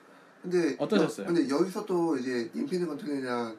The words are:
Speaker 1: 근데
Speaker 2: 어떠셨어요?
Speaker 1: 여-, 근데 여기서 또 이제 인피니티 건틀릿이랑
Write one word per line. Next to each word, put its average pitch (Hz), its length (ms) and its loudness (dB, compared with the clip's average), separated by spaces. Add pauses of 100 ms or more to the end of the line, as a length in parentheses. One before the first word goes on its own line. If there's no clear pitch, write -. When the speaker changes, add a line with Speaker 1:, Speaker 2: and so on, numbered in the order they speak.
(420)
Speaker 1:
근데 175 360 2
Speaker 2:
어떠셨어요? 190 500 2
Speaker 1:
여-, 175 40 2
근데 147 180 4
여기서 185 340 0
또 165 320 2
이제 123 380 -2
인피니티 170 320 -2
건틀릿이랑 127 720 -4